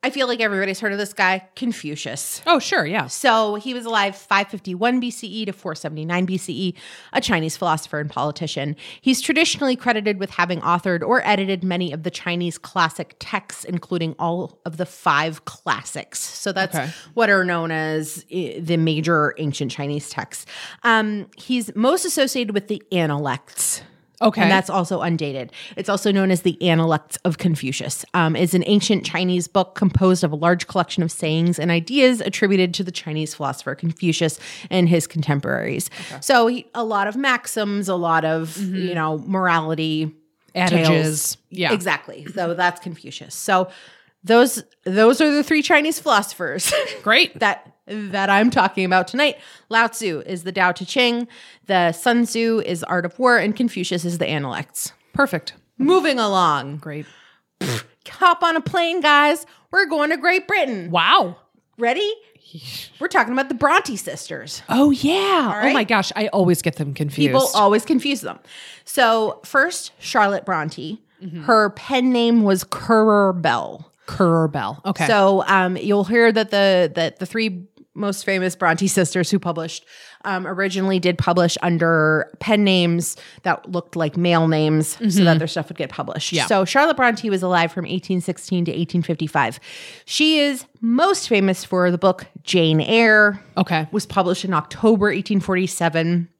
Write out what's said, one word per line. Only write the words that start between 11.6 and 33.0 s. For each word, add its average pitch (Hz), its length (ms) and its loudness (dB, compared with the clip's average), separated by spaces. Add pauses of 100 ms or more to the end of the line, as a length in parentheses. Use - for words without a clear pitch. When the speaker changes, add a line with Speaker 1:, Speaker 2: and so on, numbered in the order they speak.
Speaker 1:
many 180 280 -2
of 160 100 -8
the 170 80 -4
Chinese 175 480 -4
classic - 600 -4
texts, - 440 -10
including 170 540 -6
all 170 480 -6
of 160 120 -10
the 175 100 -4
five 156 580 -2
classics. - 760 -8
So - 320 -8
that's 190 240 -4
Speaker 2:
Okay. 147 140 -4 (240)
Speaker 1:
what 226 160 2
are 190 160 4
known 170 240 -2
as, 156 600 -4
eh, 165 280 -6
the 170 180 -2
major 160 600 2
ancient 143 340 -4
Chinese 147 380 -8
texts. - 380 -12 (340)
Um, 214 460 0 (100)
he's 247 380 -4
most 294 300 2
associated 262 500 -2
with 202 140 -4
the 208 120 -4 (100)
Analects. 147 920 -4 (400)
Speaker 2:
Okay. 220 200 2
Speaker 1:
And 170 80 6
that's 190 180 2
also 180 320 -2
undated. 147 480 -4 (260)
It's 190 140 -8
also 202 220 0
known 190 180 2
as 175 140 2
the 170 180 2
Analects 165 640 2
of 165 140 -2
Confucius. 143 720 -4
Um, 165 220 2
it's 165 180 0
an 185 140 2
ancient 208 360 2
Chinese 180 440 -2
book 185 260 0
composed 185 500 2
of 151 80 0
a 156 40 -6
large 170 320 0
collection 180 340 -2
of 165 100 -2
sayings 165 460 0
and 165 140 -2
ideas 247 500 2
attributed 190 540 0
to 202 80 -4
the 180 80 -6
Chinese 156 420 -6